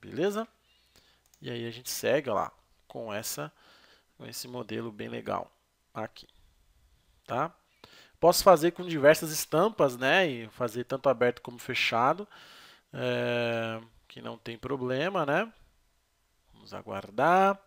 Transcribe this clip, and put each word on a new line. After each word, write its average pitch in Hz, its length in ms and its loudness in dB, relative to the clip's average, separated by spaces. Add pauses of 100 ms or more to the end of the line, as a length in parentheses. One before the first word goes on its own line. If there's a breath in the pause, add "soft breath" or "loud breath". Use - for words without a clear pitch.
Beleza? 202 460 -4 (920 soft breath)
E 135 80 -12
aí 120 160 -6
a 117 60 -8
gente 120 180 -14
segue, 123 400 0
ó 107 40 0
lá, - 180 -2 (340)
com 117 280 -10
essa, 143 360 -8 (680 soft breath)
com 139 80 -18
esse 117 200 -12
modelo 117 460 -8
bem 110 160 -12
legal 107 420 -8 (440)
aqui, - 340 -10 (960)
tá? 135 300 -6 (640 loud breath)
Posso 170 240 6
fazer 170 280 8
com 180 140 -10
diversas 156 460 4
estampas, 156 640 0
né? 147 320 2
E 117 220 -6
fazer 120 340 -4
tanto 135 240 -2
aberto 120 340 2
como 120 160 -14
fechado, 131 680 0 (640 loud breath)
é... 120 920 -2 (240)
que - 160 -20
não 117 160 -10
tem 117 200 -12
problema, 135 680 -2
né? 180 260 0 (1000)
Vamos - 200 -20
aguardar. 113 920 2